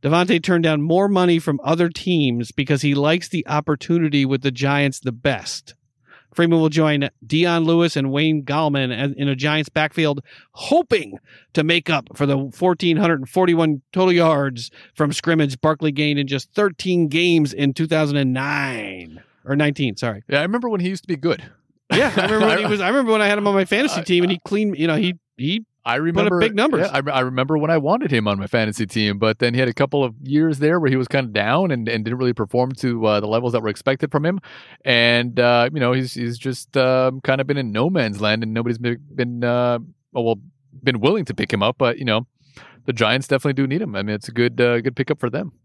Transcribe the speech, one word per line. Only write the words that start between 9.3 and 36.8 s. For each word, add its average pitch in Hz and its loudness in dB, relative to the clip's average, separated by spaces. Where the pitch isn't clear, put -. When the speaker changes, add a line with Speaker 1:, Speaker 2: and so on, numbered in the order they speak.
Speaker 1:
Giants 151 -2
backfield, 151 -2
hoping 220 0
to 156 0
make 170 0
up 139 -2
for 143 0
the 139 0
fourteen 175 0
hundred 165 2
and 131 -10
forty-one 165 2
total 185 2
yards 143 2
from 147 0
scrimmage 151 0
Barkley 156 0
gained 147 0
in 143 -2
just 131 -6
thirteen 180 0
games 160 2
in 139 0
two 160 -2
thousand 151 0
and 131 0
nine 123 -6
or 139 -2
nineteen. 143 0
Sorry. 110 -6
Speaker 2:
Yeah, 143 0
I - -2
remember 233 -2
when 208 -2
he 180 -2
used 190 -8
to - -20
be 175 -4
good. 156 -2
Speaker 1:
Yeah, 240 2
I 185 0
remember 214 2
when 180 2
Speaker 2:
<laughs> 208 0
Speaker 1:
he - -2
was. 202 0
I 180 0
remember 240 2
when 220 4
I 202 2
had 208 2
him 208 -2
on 202 2
my 196 2
fantasy 202 0
Speaker 2:
I, - -6
Speaker 1:
team, 175 2
and 180 2
he 180 0
Speaker 2:
I - -16
Speaker 1:
cleaned. 202 0
You 160 0
know, 156 2
he, 180 0
he 180 -2
Speaker 2:
I 120 0
remember 170 0
Speaker 1:
big 220 2
numbers. 202 0
Speaker 2:
Yeah, 139 -2
I, 147 -4
I 135 0
remember 127 0
when 151 0
I 165 4
wanted 175 0
him 117 2
on 101 0
my 95 -6
fantasy 107 0
team, 104 -2
but 110 2
then 120 2
he 123 0
had 131 2
a 117 -2
couple 139 0
of 117 -4
years 147 0
there 156 2
where 151 2
he 131 2
was 127 0
kinda 131 -2
down 123 2
and, 117 -2
and 110 -2
didn't 117 -4
really 127 2
perform 123 -2
to, 120 -2
uh, 104 4
the 104 -4
levels 117 0
that 117 0
were 113 -4
expected 135 -2
from 147 0
him. 180 -2
And, 120 2
uh, 120 4
you 156 -4
know, 123 2
he's, 127 -2
he's 120 -6
just, 131 -6
um, 131 2